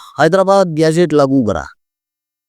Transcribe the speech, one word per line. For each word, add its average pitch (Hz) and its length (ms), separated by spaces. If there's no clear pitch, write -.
हैदराबाद 185 580
गॅजेट 160 360
लागू 135 320
करा. 85 180